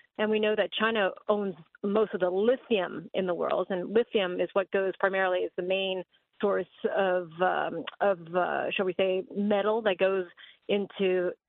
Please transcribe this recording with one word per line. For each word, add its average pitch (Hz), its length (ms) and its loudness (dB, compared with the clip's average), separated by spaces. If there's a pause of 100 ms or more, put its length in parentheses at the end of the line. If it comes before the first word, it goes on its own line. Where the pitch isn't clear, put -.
(180)
And 214 120 0
we 214 100 2
know 214 160 2
that 196 220 0
China 214 320 2 (180)
owns 208 260 0 (280)
most 208 320 0
of 185 60 -2
the 180 100 2
lithium 196 840 0
in 190 120 0
the 175 80 0
world, 165 360 -2
and 180 220 -4
lithium 196 480 0
is 180 120 0
what 190 180 0
goes 190 300 0
primarily 190 440 0
as 170 120 -4
the 185 60 -4
main 190 400 -2 (380)
source 190 260 0 (300)
of, 180 320 2 (140)
um, 160 420 0 (160)
of, 202 180 2 (160)
uh, 151 320 0 (100)
shall 190 100 0
we 180 80 -2
say, 190 300 0 (120)
metal 208 460 2
that 196 160 0
goes 190 260 2 (440)
into 185 640 0 (180)